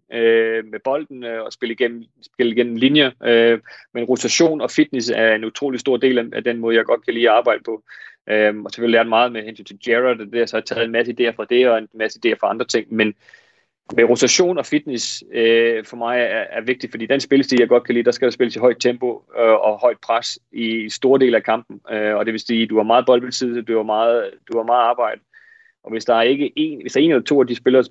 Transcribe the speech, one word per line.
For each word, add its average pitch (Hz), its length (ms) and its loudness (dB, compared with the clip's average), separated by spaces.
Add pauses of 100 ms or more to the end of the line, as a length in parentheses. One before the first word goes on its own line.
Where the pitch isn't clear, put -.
(140)
øh, 113 580 2
med 107 120 -12
bolden, 139 400 -6
øh, 113 200 -10
og 107 100 -12
spille 117 200 -6
igennem, 117 300 -2 (180)
spille 120 300 -2
igennem 120 240 0
linjer. 135 360 2 (120)
Øh, 117 360 4 (340)
men 120 100 -6
rotation 135 580 0
og 123 100 -4
fitness 127 380 -2
er 110 260 2
en 110 100 -4
utrolig 127 340 -6
stor 127 180 0
del 127 200 2
af, 117 160 0
af 110 100 -6
den 117 140 -2
måde, 113 180 -2
jeg 113 100 2
godt 120 200 -2
kan 120 80 -4
lide 117 160 2
at 107 60 6
arbejde 117 300 2
på. 110 180 -8 (460)
Øhm, 107 360 0
og 101 60 -14
selvfølgelig 117 260 0
lært 117 100 2
meget 120 240 2
med 113 120 -10
hensyn 107 220 -16
til 101 200 -20
Gerrard, 120 340 0
og 107 120 -12
det 117 80 -2
har 113 60 2
så 113 160 -4
taget 117 240 -4
en 113 60 -8
masse 117 280 -2
idéer 117 160 0
fra 107 140 -8
det, 123 200 4
og 113 80 4
en 110 160 -6
masse 110 320 -6
idéer 110 140 0
fra 104 100 -2
andre 113 160 -4
ting, 113 280 -4
men 110 200 -2 (840)
med 117 80 4
rotation 131 540 2
og 135 80 -4
fitness, 147 580 -6 (100)
øh, 117 520 2
for 123 120 -18
mig 120 220 -4
er, 107 320 -2
er 113 100 -8
vigtigt, 123 300 -6
fordi 113 140 -10
den 139 140 0
spillestil, 135 400 2
jeg 117 100 4
godt 123 140 4
kan 123 120 -4
lide, 117 100 0
der 123 60 4
skal 131 140 -2
der 117 60 2
spilles 120 240 -2
i 117 40 -8
højt 120 200 2
tempo, 123 440 -4 (160)
øh, 113 120 4
og 107 260 2
højt 117 240 0
pres - 380 -4 (120)
i 113 380 -6
store 135 300 2
dele 120 180 4
af 104 60 0
kampen. 113 380 -4 (100)
Øh, 107 240 -2
og 107 100 -2
det 113 60 -2
vil 110 80 -8
sige, 113 280 -2
du 110 80 -6
har 107 80 2
meget 120 220 2
boldbesiddelse, 123 560 0
du 113 140 -4
har 110 80 0
meget, 110 480 0 (200)
du 113 60 -2
har 113 60 -2
meget 120 200 2
arbejde. 117 380 -2 (640)
Og - 80 -16
hvis 110 140 -8
der 120 100 2
er 113 60 2
ikke 135 340 0
en, 156 260 -4
hvis 127 120 -12
der - 60 2
er 151 40 4
en 165 80 4
eller 127 120 2
to 143 180 2
af 123 60 2
de 120 80 -6
spillere 127 360 0